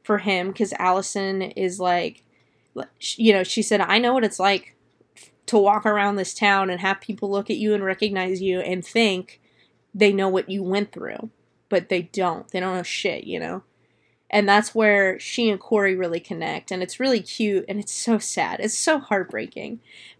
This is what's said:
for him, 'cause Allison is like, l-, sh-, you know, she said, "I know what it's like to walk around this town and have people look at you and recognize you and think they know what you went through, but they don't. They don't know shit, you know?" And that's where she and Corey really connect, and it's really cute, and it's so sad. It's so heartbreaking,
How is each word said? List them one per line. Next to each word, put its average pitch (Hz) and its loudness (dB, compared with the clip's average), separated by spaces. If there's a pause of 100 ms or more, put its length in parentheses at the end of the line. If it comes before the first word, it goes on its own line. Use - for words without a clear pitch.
for 208 2
him, 190 0
'cause 196 -2
Allison 190 0
is 185 -4
like, 175 -2 (520)
l-, 127 -8 (140)
sh-, - -8
you 220 6
know, 185 4
she - -2
said, 202 2
"I 196 2
know 240 2
what 254 2
it's 208 -4
like 196 0 (680)
to 226 4
walk 202 4
around 202 2
this 190 -4
town 196 4
and 180 -4
have 190 -2
people 196 -8
look 196 -2
at 160 0
you 208 0
and 202 -2
recognize 190 -2
you 185 0
and 180 -4
think 196 -2 (540)
they 202 4
know 196 2
what 185 0
you 190 -6
went 202 -2
through, - -12 (380)
but 175 0
they 180 0
don't. 175 -4
They 185 -4
don't 185 -2
know 180 -4
shit, - -6
you - -8
know?" 165 -8 (680)
And 202 2
that's 208 4
where 202 4
she 226 0
and 196 -2
Corey 196 2
really 175 -2
connect, 165 -8
and 185 -4
it's 185 -8
really 254 2
cute, 202 -2
and 196 -4
it's 202 -8
so 226 0
sad. - -4
It's 220 -4
so 311 0
heartbreaking, - -6 (400)